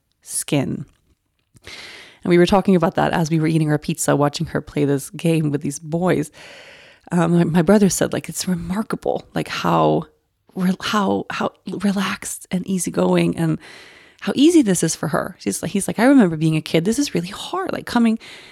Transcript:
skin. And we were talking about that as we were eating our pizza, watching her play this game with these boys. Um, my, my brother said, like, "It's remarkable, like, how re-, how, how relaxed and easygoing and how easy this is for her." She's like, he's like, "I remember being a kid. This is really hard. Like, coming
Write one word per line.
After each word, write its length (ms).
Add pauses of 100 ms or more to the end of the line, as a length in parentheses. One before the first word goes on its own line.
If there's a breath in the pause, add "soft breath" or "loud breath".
(220)
skin. 640 (1400 loud breath)
And 60
we 80
were 80
talking 300
about 200
that 160
as 180
we 100
were 80
eating 220
our 80
pizza, 380
watching 320
her 140
play 240
this 240
game 420
with 100
these 180
boys. 520 (800 loud breath)
Um, 220
my, 100
my 180
brother 280
said, 240
like, 160
"It's 180
remarkable, 880
like, 140
how 600 (480)
re-, 260
how, 480
how 240 (140)
relaxed 800
and 160
easygoing 720
and 220 (640 loud breath)
how 140
easy 260
this 220
is 120
for 140
her." 300
She's 220
like, 100
he's 160
like, 120
"I 60
remember 320
being 180
a 60
kid. 240
This 140
is 140
really 160
hard. 440
Like, 120
coming 340 (320 loud breath)